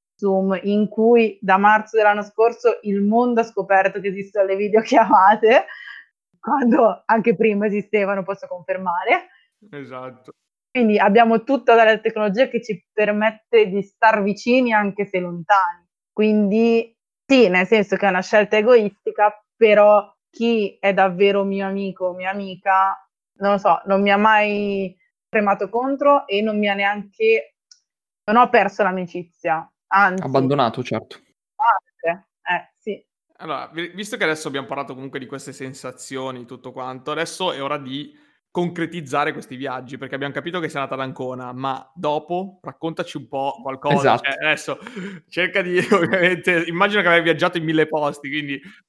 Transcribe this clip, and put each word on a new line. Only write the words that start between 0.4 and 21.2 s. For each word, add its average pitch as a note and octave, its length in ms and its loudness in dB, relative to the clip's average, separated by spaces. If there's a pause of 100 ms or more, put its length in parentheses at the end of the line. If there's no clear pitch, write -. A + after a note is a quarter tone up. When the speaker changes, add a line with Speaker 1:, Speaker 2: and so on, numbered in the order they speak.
Speaker 1:
in G#3 260 0
cui A3+ 520 4
da F#3+ 180 2
marzo G#3+ 380 2
dell'anno G#3 260 2
scorso A3 600 0
il G3+ 200 -2
mondo A#3 380 2
ha A#3 40 2
scoperto G3 560 0
che F#3+ 80 -6
esistono G3 380 -2
le G3 100 0
videochiamate, G#3+ 1080 4 (400)
<laughs> - 340 -20
quando A#3+ 640 0
anche A3 320 0
prima G#3+ 300 0
esistevano, G3 560 -2
posso F#3+ 240 -10
confermare. F#3 840 -4 (420)
Speaker 2:
Esatto. C3 600 -16 (380)
Speaker 1:
Quindi G#3+ 280 2
abbiamo A3+ 440 4
tutta B3+ 320 2
la A3 240 6
tecnologia A3 500 0
che A#3 140 -4
ci F#3+ 300 -10
permette G#3+ 760 0
di G3 140 -2
star A3 400 2
vicini A#3+ 500 0
anche G3+ 340 -2
se G3 120 -4
lontani. F3+ 680 -4 (260)
Quindi G#3+ 840 0 (300)
sì, B3+ 220 4
nel F3+ 180 2
senso G3+ 300 0
che G3+ 100 0
è G3 40 2
una F3+ 120 0
scelta G#3 340 0
egoistica, G#3 840 2 (140)
però G#3 580 4 (160)
chi A3+ 480 -2
è G3 160 0
davvero G3 500 2